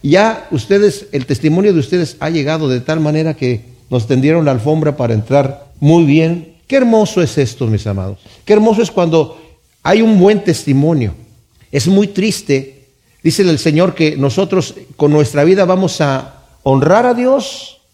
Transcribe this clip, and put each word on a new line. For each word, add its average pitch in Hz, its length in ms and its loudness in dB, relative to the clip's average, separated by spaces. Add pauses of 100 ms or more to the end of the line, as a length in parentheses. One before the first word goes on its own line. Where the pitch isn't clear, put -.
ya 196 480 0
ustedes, 202 600 0
el 135 120 -4
testimonio 160 480 0
de 170 60 2
ustedes 165 400 -4
ha 151 120 -6
llegado 156 380 -2
de 127 120 -2
tal 156 180 -4
manera 156 360 -2
que 123 260 -4 (300)
nos 120 180 -2
tendieron 147 360 2
la 143 60 2
alfombra 147 460 -2
para 117 180 -2
entrar. 131 640 -2
Muy 160 260 4
bien. 160 520 0 (100)
Qué - 80 -6
hermoso 220 480 2
es 151 160 -2
esto, 127 300 -2
mis 107 180 -2
amados. 98 320 -6 (260)
Qué 208 100 2
hermoso 220 280 2
es 202 80 -2
cuando 165 500 -2 (440)
hay 202 180 2
un 220 160 4
buen 202 240 4
testimonio. 143 720 -2 (560)
Es - 160 -2
muy 196 220 2
triste, 180 800 -4 (340)
dice - 200 0
el 170 180 2
Señor, 170 340 0
que 156 220 -2
nosotros 175 580 -2 (220)
con 147 160 2
nuestra 147 320 0
vida 190 200 2
vamos 185 360 -2
a 135 320 -4 (360)
honrar 160 380 2
a 247 80 2
Dios 254 680 -4 (140)